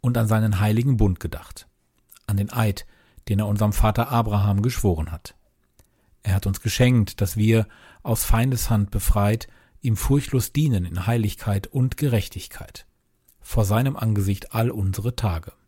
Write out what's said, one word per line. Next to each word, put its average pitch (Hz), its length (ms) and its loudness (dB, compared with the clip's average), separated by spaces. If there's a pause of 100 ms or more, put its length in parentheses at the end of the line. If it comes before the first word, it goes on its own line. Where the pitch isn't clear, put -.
und 120 160 0
an 110 100 2
seinen 110 320 2
heiligen 113 380 2
Bund 101 220 2
gedacht, - 480 -12 (600)
an 101 100 0
den 101 140 -2
Eid, 110 340 -2 (440)
den 98 100 2
er 107 80 -2
unserem 104 240 2
Vater 113 380 2
Abraham 104 520 2
geschworen 87 500 0
hat. - 240 -14 (880)
Er 98 120 0
hat 98 120 -2
uns 98 140 -4
geschenkt, 120 600 2
dass 98 160 -2
wir, 110 300 2 (360)
aus 113 200 -2
Feindeshand 117 680 2
befreit, 104 560 0 (320)
ihm 110 160 0
furchtlos 135 560 0
dienen 127 340 0
in 90 220 -6
Heiligkeit 104 600 -2
und 127 300 -2
Gerechtigkeit, - 880 -4 (540)
vor - 240 -2
seinem 117 320 2
Angesicht 101 580 -2
all 113 160 0
unsere 104 460 -4
Tage. 85 380 -4 (140)